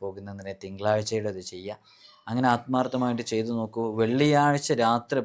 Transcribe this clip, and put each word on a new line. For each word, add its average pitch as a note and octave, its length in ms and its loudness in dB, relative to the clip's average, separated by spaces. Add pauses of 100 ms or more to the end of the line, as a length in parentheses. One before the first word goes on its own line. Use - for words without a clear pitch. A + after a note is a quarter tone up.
പോകുന്നതെന്നുണ്ടെങ്കിൽ G2 640 -12
തിങ്കളാഴ്ചയുടെ G#2+ 680 -2
അത് F#2 60 -10 (120)
ചെയ്യുക. F#2+ 260 -10 (500)
അങ്ങനെ B2 280 0
ആത്മാർത്ഥമായിട്ട് B2+ 760 -2
ചെയ്തു A2+ 280 0
നോക്കൂ. A2+ 240 -4 (160)
വെള്ളിയാഴ്ച C#3+ 720 4 (140)
രാത്രി A#2 420 2